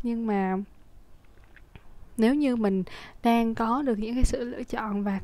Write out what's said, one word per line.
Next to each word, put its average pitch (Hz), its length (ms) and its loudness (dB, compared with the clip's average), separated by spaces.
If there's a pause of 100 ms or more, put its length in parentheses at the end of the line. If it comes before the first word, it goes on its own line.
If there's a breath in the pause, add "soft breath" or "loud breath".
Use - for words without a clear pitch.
nhưng 233 240 -2
mà 196 300 2 (1600)
nếu 233 180 4
như 285 220 2
mình 196 280 2 (380 loud breath)
đang 233 320 4
có 233 280 0
được 240 160 0
những 220 160 -4
cái 254 100 4
sự 262 200 2
lựa 240 200 -8
chọn 208 380 -4
và 196 220 -2